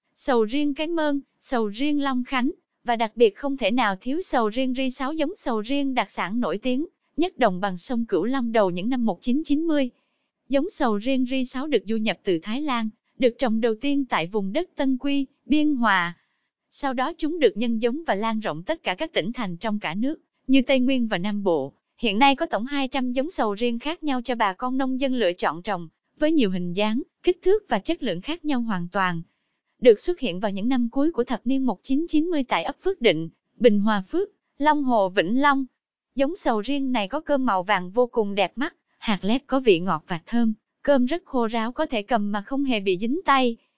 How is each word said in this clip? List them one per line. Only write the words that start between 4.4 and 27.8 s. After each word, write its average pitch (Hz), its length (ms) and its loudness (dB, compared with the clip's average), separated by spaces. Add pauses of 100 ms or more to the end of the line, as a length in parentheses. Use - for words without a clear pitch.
riêng 254 260 -2
ri 262 160 -2
sáo 269 220 -4
giống 320 240 -2
sầu 226 240 -4
riêng 269 340 -2
đặc 220 160 -2
sản 202 300 -4
nổi 190 180 -2
tiếng 262 280 -2 (300)
nhất 359 220 -2
đồng 190 220 2
bằng 190 160 -2
sông 233 280 -4
Cửu 185 200 0
Long 240 280 -2
đầu 208 180 4
những 180 180 -4
năm 247 180 0
một 180 140 0
chín 262 240 0
chín 294 160 2
mươi. 294 300 0 (580)
Giống 277 220 0
sầu 233 260 0
riêng 254 300 0
ri 262 180 -2
sáo 254 220 -6
được 202 200 0
du 226 100 -2
nhập 214 280 -2
từ 175 180 0
Thái 233 200 -4
Lan, 233 260 -2 (300)
được 240 200 2
trồng 226 220 0
đầu 226 140 2
tiên 277 300 0
tại 170 220 -2
vùng 196 260 -4
đất 330 240 -2
Tân 269 220 0
Quy, 277 280 0 (200)
Biên 302 280 2
Hòa. 190 420 2 (540)
Sau 269 220 -4
đó 262 260 -2
chúng 320 200 -4
được 262 180 4
nhân 233 220 -2
giống 240 280 -2
và 220 80 0
lan 220 260 -2
rộng 170 220 -6
tất 330 200 -6
cả 185 120 -4
các 320 180 -8
tỉnh 190 200 -2
thành 190 240 -6
trong 208 220 -4
cả 165 160 -6
nước, 262 260 -4 (260)
như 262 160 6
Tây 269 180 2
Nguyên 247 260 0
và 214 120 -2
Nam 202 240 -4
Bộ. 151 300 0 (260)
Hiện 208 200 -2
nay 277 180 6
có 330 100 -2
tổng 220 200 -4
hai 277 220 -2
trăm 254 240 -2
giống 269 180 -2
sầu 220 240 -2
riêng 233 240 -2
khác 311 240 -6
nhau 262 200 -2
cho 247 120 -2
bà 214 180 0
con 254 260 -4
nông 262 220 -2
dân 262 140 0
lựa 202 180 2
chọn 175 300 -4
trồng, 175 260 -6 (300)
với 302 140 2
nhiều 247 180 4
hình 180 220 -4
dáng, 214 300 0 (200)
kích 359 200 0
thước 415 260 2
và 226 100 0
chất 330 240 -4